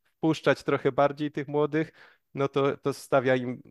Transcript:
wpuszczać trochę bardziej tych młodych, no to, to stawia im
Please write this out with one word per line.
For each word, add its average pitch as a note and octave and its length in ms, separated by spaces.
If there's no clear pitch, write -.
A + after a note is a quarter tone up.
wpuszczać - 580
trochę C#3+ 300
bardziej C#3+ 400
tych C#3 160
młodych, D3+ 440
no C#3 140
to, C#3 280
to C#3+ 160
stawia C3 440
im B2 340